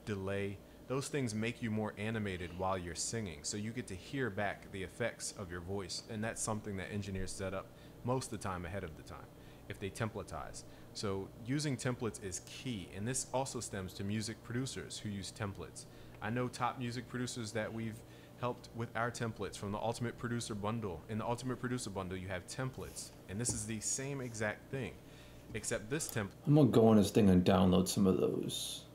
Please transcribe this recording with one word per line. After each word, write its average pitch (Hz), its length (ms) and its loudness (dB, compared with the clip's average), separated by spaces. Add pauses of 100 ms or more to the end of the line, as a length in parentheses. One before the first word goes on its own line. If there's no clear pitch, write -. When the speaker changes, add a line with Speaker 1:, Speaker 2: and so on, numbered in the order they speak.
Speaker 1:
delay. 98 540 0 (300)
Those 135 200 -2
things 127 260 0
make 113 260 0
you 120 120 -2
more 107 260 0
animated 98 580 -2
while 92 220 2
you're 87 160 -4
singing, 92 480 -4
so - 140 -4
you 110 160 -2
get 120 160 -6
to 95 80 -6
hear 127 340 -2
back 98 400 -2
the 95 140 -6
effects - 520 -4
of 92 140 -8
your 90 80 -6
voice, 92 500 -4
and 107 140 -4
that's 110 180 -4
something 107 360 -4
that 92 160 -4
engineers 95 400 -2
set 95 220 -4
up 95 120 -4 (400)
most 127 260 0
of 101 60 -6
the 101 100 -4
time 90 160 -2
ahead 92 200 -4
of 78 120 -10
the - 60 -14
time - 260 -12 (400)
if 104 120 -8
they 98 100 -2
templatize. 90 720 -4 (320)
So 98 340 -2 (160)
using 143 320 0
templates 120 460 -2
is 92 240 -6
key, 107 500 -6
and 101 100 -4
this 127 280 -2
also 127 260 0
stems 95 340 -4
to 101 100 -6
music 107 400 -2
producers 120 540 -4
who 107 100 -6
use 98 280 -6
templates. 95 500 -6 (360)
I 107 80 -2
know 123 180 0
top 120 300 -2
music 120 300 -4
producers 120 440 -4
that 107 260 0
we've 113 220 -6 (400)
helped 123 340 -4
with 117 200 -4
our 117 160 2
templates 110 460 -4
from 101 160 -4
the 104 60 -2
Ultimate 113 400 -2
Producer 120 360 -2
Bundle. 104 540 -2
In 107 100 -2
the 101 80 -2
Ultimate 120 320 -2
Producer 120 320 -2
Bundle, 95 260 -2
you 92 120 -6
have 90 180 -4
templates, - 640 -6 (180)
and 98 120 -2
this 117 120 2
is 110 140 -4
the 110 140 -2
same 135 400 -2
exact 110 500 -2
thing, 123 220 -2 (640)
except 110 360 -2
this 156 160 0
temp- 101 260 0 (140)
Speaker 2:
I'm 143 80 10
gonna 147 140 12
go 110 200 10
on 110 80 12
this 98 140 8
thing 107 200 10
and 90 140 10
download 92 440 8
some 101 180 6
of 92 120 8
those - 680 0 (100)